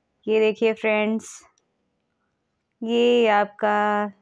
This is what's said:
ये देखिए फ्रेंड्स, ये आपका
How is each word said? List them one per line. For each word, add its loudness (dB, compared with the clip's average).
ये 0
देखिए 0
फ्रेंड्स, -4
ये 2
आपका -2